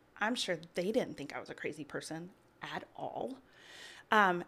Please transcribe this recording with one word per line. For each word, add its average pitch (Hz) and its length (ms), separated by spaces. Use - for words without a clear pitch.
I'm 220 140
sure 180 240
they 185 160
didn't 220 260
think 139 160
I 127 60
was 107 100
a - 60
crazy 147 280
person 160 460
at 151 220
all. 233 440
Um, 185 360